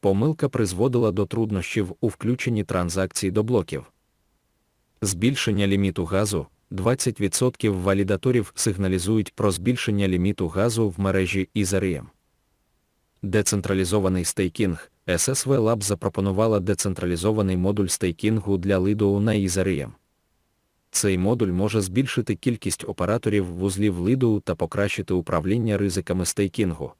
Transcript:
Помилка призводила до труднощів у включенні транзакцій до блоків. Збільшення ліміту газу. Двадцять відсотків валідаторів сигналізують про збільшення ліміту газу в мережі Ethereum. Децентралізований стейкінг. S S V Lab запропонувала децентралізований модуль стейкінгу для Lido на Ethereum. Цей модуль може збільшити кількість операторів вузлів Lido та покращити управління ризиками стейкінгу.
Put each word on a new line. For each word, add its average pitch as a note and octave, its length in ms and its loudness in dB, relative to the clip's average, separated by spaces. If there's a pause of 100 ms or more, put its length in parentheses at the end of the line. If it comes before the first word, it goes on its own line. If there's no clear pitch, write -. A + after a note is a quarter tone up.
Помилка B2 480 2
призводила A2+ 640 2
до G2 140 0
труднощів G#2 720 -2
у A#2+ 80 0
включенні A2+ 560 -2
транзакцій F#2 640 -2
до G#2 120 0
блоків. G2+ 420 -2 (1160)
Збільшення G2+ 640 0
ліміту G2 380 0
газу. F#2+ 420 -2 (240)
Двадцять A2 500 -2
відсотків G#2 600 0
валідаторів G2 760 0
сигналізують F#2+ 800 0
про G#2 160 2
збільшення G2+ 580 0
ліміту F#2 400 0
газу A2 400 0
в F#2 120 -6
мережі F#2+ 560 0
Ethereum. F#2 480 0 (1160)
Децентралізований F#2+ 1000 2
стейкінг. F#2 680 -2 (140)
S F2+ 240 0
S - 160 -2
V C3+ 140 2
Lab A2 220 2
запропонувала G2 800 0
децентралізований F#2+ 960 0
модуль G2 300 2
стейкінгу G2 720 0
для F#2+ 200 2
Lido G2+ 420 2
на A2 120 2
Ethereum. F#2 580 0 (1000)
Цей G2 280 2
модуль G#2+ 300 2
може G2 320 0
збільшити A2 540 -2
кількість - 540 -4
операторів G#2 580 0
вузлів F#2 640 0
Lido A#2 320 2
та - 140 -4
покращити G2 600 -2
управління F#2+ 640 0
ризиками F#2 480 -2
стейкінгу. F2+ 720 -2